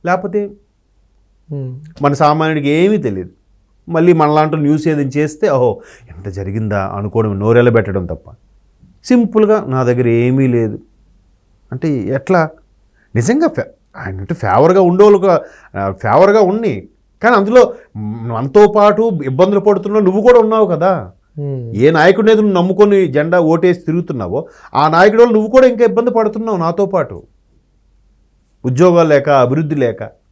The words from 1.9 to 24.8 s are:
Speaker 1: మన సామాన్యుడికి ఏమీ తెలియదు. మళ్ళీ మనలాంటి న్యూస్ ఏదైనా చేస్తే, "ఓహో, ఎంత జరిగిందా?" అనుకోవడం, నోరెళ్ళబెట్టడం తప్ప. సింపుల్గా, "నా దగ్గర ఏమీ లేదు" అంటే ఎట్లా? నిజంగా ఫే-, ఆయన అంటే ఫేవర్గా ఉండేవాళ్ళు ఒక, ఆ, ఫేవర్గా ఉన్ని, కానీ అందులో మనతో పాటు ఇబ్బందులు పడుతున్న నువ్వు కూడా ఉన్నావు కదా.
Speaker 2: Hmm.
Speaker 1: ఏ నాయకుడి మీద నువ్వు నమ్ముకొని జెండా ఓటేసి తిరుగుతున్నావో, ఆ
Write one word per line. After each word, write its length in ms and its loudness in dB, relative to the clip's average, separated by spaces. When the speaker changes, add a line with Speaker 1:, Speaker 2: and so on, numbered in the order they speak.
Speaker 1:
మన 120 0
సామాన్యుడికి 560 0
ఏమీ 280 2
తెలియదు. 320 -6
మళ్ళీ 240 2
మనలాంటి 440 0
న్యూస్ 300 -2
ఏదైనా 300 -2
చేస్తే, 320 -2
"ఓహో, 320 0
ఎంత 140 -14
జరిగిందా?" 560 -6
అనుకోవడం, 540 -4
నోరెళ్ళబెట్టడం 680 0
తప్ప. 260 -14
సింపుల్గా, 600 0
"నా 160 -2
దగ్గర 240 0
ఏమీ 400 0
లేదు" 320 -2
అంటే 260 -6
ఎట్లా? 520 -2
నిజంగా 320 0
ఫే-, 240 -6
ఆయన 200 -12
అంటే 180 -10
ఫేవర్గా 460 2
ఉండేవాళ్ళు 380 4
ఒక, 220 0
ఆ, 140 -4
ఫేవర్గా 500 2
ఉన్ని, 460 -2
కానీ 120 2
అందులో 380 2
మనతో 800 0
పాటు 500 2
ఇబ్బందులు 340 0
పడుతున్న 400 0
నువ్వు 220 0
కూడా 180 6
ఉన్నావు 260 2
కదా. 460 -2
Speaker 2:
Hmm. 360 -10
Speaker 1:
ఏ 160 4
నాయకుడి 360 2
మీద 100 4
నువ్వు 160 0
నమ్ముకొని 540 2
జెండా 320 0
ఓటేసి 400 0
తిరుగుతున్నావో, 680 -6
ఆ 120 2